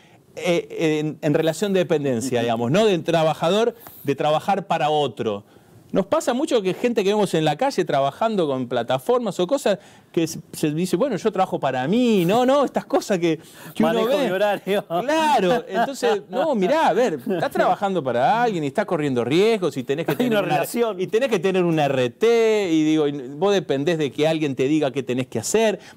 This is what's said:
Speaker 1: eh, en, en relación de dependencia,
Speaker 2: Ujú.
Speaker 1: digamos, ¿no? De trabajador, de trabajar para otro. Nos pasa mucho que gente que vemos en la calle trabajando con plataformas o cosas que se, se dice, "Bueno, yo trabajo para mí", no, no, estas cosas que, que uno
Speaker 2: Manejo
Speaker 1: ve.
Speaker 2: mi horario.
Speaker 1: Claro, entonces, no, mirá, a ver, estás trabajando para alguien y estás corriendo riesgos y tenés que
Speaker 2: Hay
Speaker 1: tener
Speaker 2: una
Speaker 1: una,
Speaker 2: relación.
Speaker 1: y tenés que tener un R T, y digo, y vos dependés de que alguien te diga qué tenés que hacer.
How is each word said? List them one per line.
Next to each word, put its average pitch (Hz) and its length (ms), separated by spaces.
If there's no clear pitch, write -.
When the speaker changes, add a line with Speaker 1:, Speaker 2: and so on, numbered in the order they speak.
Speaker 1:
eh, 160 680
en, 151 200
en 151 140
relación 160 400
de 185 60
dependencia, 135 580
Speaker 2:
Ujú. 117 60
Speaker 1:
digamos, 117 260
¿no? 208 160
De 185 140
trabajador, 170 760
de 139 120
trabajar 156 520
para 160 220
otro. 120 560
Nos 190 160
pasa 302 260
mucho 262 300
que 185 100
gente 233 320
que 190 60
vemos 208 240
en 156 100
la 147 120
calle 254 280
trabajando 160 600
con 131 200
plataformas 131 720
o 180 60
cosas 233 320
que 165 160
se, 160 120
se 156 180
dice, 175 240
"Bueno, 233 200
yo 214 140
trabajo 185 300
para 131 260
mí", 220 380
no, 233 220
no, 269 180
estas - 220
cosas 214 320
que, 160 220
que 220 100
uno - 80
Speaker 2:
Manejo - 240
Speaker 1:
ve. 277 80
Speaker 2:
mi 202 60
horario. 190 560
Speaker 1:
Claro, 254 840
entonces, 226 600
no, 277 240
mirá, 240 340
a 160 60
ver, 190 340
estás 196 220
trabajando 196 520
para 135 400
alguien 190 220
y 143 40
estás 202 180
corriendo 143 380
riesgos 180 520
y 123 80
tenés 147 220
que 151 60
Speaker 2:
Hay - 40
Speaker 1:
tener 247 160
Speaker 2:
una 208 80
Speaker 1:
una, 175 80
Speaker 2:
relación. 190 500
Speaker 1:
y 185 100
tenés 240 200
que 214 120
tener 185 220
un 165 160
R 135 300
T, 220 640
y 156 120
digo, 156 220
y 147 60
vos 147 400
dependés 156 460
de 143 120
que 147 160
alguien 151 300
te 131 100
diga 147 260
qué 135 100
tenés 123 240
que 117 140
hacer. 208 380